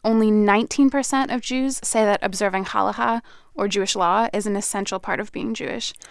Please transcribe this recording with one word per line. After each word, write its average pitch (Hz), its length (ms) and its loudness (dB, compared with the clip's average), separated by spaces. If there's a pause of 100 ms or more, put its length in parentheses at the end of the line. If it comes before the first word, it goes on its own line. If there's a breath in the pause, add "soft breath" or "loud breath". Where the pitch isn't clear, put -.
only 220 260 4
nineteen 214 600 4
percent 269 420 0
of 240 80 -2
Jews 262 420 -2
say 220 220 2
that 202 180 4
observing 190 440 -2
halacha, 226 560 0 (320 soft breath)
or 202 160 -2
Jewish 196 260 -2
law, 196 380 2
is 202 120 -2
an 202 120 -2
essential 196 420 -4
part 202 220 -4
of 214 100 -10
being - 220 -6
Jewish. - 400 -6 (180)